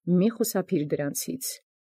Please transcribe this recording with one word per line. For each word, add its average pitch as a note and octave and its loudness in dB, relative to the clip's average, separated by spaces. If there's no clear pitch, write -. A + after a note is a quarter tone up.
մի F3+ 6
խուսափիր F#3+ 0
դրանցից, D3 -4